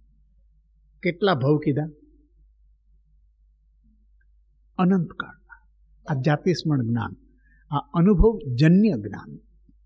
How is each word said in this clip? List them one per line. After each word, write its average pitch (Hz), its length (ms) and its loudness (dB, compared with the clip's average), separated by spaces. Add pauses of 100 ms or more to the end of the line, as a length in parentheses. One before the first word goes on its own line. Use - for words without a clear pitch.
(1040)
કેટલા 180 300 0
ભવ 143 240 2
કીધા? 147 300 -4 (3000)
અનંતકાળના. - 920 -4 (400)
આ 135 140 -4
જાતિ 151 320 0
સ્મરણ 147 300 -2
જ્ઞાન, 113 320 -4 (600)
આ - 180 -6
અનુભવજન્ય 170 1000 4
જ્ઞાન, 101 460 -10 (480)